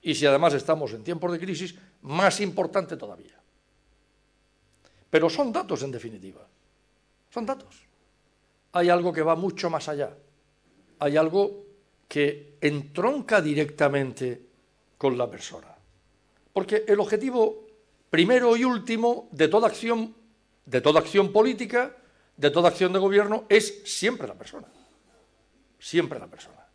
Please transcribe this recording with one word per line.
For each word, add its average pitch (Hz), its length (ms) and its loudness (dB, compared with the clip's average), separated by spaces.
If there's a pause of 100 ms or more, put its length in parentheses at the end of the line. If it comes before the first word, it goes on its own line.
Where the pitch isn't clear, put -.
Y 160 140 -4
si 135 100 0
además 143 280 4
estamos 143 400 -2
en 110 100 -14
tiempos 175 280 -6
de 170 80 -6
crisis, 180 360 -10 (260)
más 185 400 0
importante 180 560 -4
todavía. - 420 -18 (1700)
Pero 160 200 4
son 247 220 -2
datos, 185 320 -4
en 139 80 -8
definitiva. 104 540 -16 (840)
Son 233 160 -6
datos. 269 300 -10 (1000)
Hay 175 160 4
algo 175 240 2
que 156 80 -2
va 160 140 2
mucho 180 340 -4
más 160 180 -6
allá. 143 280 -6 (840)
Hay 147 180 0
algo 190 480 0 (420)
que 143 520 -2
entronca 180 840 -2
directamente 143 1040 -2 (500)
con 131 200 0
la 120 120 -2
persona. - 380 -16 (840)
Porque 214 360 -2
el 202 120 4
objetivo 220 680 -2 (420)
primero 233 480 4
y 247 80 0
último 226 680 -2
de 156 160 2
toda 214 200 4
acción, 226 480 -2 (500)
de 127 160 0
toda 151 180 6
acción 190 320 0
política, 240 640 0 (400)
de 143 140 2
toda 170 200 4
acción 180 220 0
de 190 80 0
gobierno, 202 480 2
es - 380 2
siempre - 420 -4
la 98 60 -14
persona. - 340 -20 (1120)
Siempre 151 400 -4
la - 80 -18
persona. - 480 -20